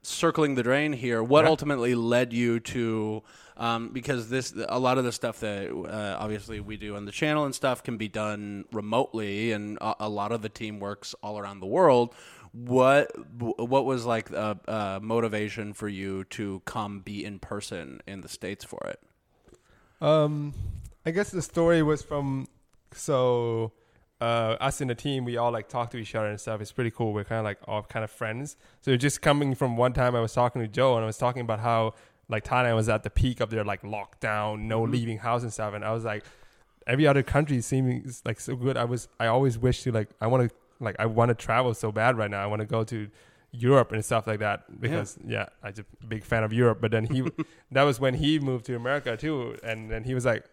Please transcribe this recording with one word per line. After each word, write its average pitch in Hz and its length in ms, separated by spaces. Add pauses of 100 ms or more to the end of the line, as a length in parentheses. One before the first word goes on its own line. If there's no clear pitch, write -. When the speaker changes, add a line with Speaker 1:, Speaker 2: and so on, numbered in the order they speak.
Speaker 1:
circling 156 540
the 123 80
drain 143 300
here. 120 280
What 139 220
Speaker 2:
Yeah. 160 60
Speaker 1:
ultimately 139 460
led 120 380
you 117 280
to, 110 600 (360)
um, 117 320
because 123 400
this, 127 240 (140)
a 123 120
lot 127 180
of 131 60
the 120 80
stuff - 300
that, 101 300
uh, 92 480
obviously 107 400
we 104 180
do 104 180
on 101 100
the 101 60
channel 151 340
and 135 80
stuff 127 300
can 120 140
be 110 100
done 104 680
remotely, 110 800
and 104 300
a, 107 200
a 107 80
lot 104 220
of 117 100
the 107 80
team 107 300
works 101 420
all 104 160
around 98 220
the 92 80
world. 127 480 (360)
What, 127 600 (260)
what 120 480
was, 127 220
like, 113 240
a, 107 260 (100)
a 98 340
motivation 107 720
for 107 140
you 95 440
to 98 340
come 101 360
be 101 220
in 101 160
person 85 680
in 98 140
the - 60
States - 380
for - 220
it? 50 120 (1000)
Speaker 2:
Um, 151 520 (520)
I 165 60
guess 202 200
the 180 100
story 165 420
was 151 180
from, 135 460 (440)
so 120 800 (500)
uh, 117 380
us 135 220
in 135 60
the 120 80
team, 135 300
we 120 120
all, 120 140
like, 113 180
talk 120 220
to 127 60
each 110 180
other 110 120
and 104 120
stuff. 110 220
It's 104 100
pretty 117 200
cool. 110 220
We're 104 100
kinda, 113 200
like, 104 220
all 104 180
kind 110 200
of 107 80
friends. 120 460 (240)
So 131 160
just 139 240
coming 143 340
from 120 220
one 123 160
time 123 220
I 120 40
was 113 140
talking 123 280
to 110 60
Joe 123 280
and 113 80
I - 20
was 110 120
talking 123 240
about 113 180
how, 113 340 (340)
like, 110 160
Thailand 123 320
was 110 140
at 110 140
the 104 60
peak 120 300
of 110 100
their, 110 140
like, 101 200
lockdown, 107 800
no 113 200
Speaker 1:
Mm-hmm. 113 80
Speaker 2:
leaving 117 280
house 120 240
and 113 100
stuff. 107 200
And 104 120
I 107 60
was 113 120
like, 107 200 (600)
every 139 220
other 139 160
country 143 380
seems, 127 640
like, 113 140
so 143 160
good. 127 220
I 120 60
was, 120 240 (120)
I 117 80
always 123 300
wish 123 260
to, 127 80
like, 110 180 (100)
I 110 80
wanna, 123 220 (300)
like, 110 200
I 110 60
wanna 117 300
travel 120 380
so 110 180
bad 113 260
right 107 120
now. 101 140
I 101 40
wanna 107 180
go 113 180
to 107 260 (420)
Europe 123 420
and 107 120
stuff 113 220
like 107 120
that 104 300
Speaker 1:
Yeah. 101 100
Speaker 2:
because, 156 460
yeah, 110 200 (180)
I'm 101 100
just 104 140 (160)
a - 20
big 113 180
fan 113 200
of 107 100
Europe. 117 280
But 110 100
then 110 140
he, 127 180 (240)
Speaker 1:
<laughs> - 240
Speaker 2:
that 135 120
was 139 160
when 131 160
he 156 240
moved 127 280
to 127 80
America 123 420
too. 127 460
And 110 260
then 110 140
he 127 100
was 127 120
like 113 260